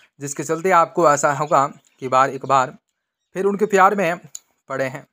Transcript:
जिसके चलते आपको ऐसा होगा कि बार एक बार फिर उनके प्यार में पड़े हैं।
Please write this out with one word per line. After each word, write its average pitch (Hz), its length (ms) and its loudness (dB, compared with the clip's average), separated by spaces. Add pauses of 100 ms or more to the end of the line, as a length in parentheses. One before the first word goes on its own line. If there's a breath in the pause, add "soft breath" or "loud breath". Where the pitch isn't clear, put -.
(200 soft breath)
जिसके 139 240 -10
चलते 165 300 -2
आपको 165 360 2
ऐसा 143 260 2
होगा 147 320 0 (320)
कि 131 80 -8
बार 131 220 2
एक 135 160 -12
बार 131 320 0 (580)
फिर 190 100 -2
उनके 202 220 -2
प्यार 190 280 4
में 180 220 -2 (520)
पड़े 135 160 -4
हैं। 135 280 -10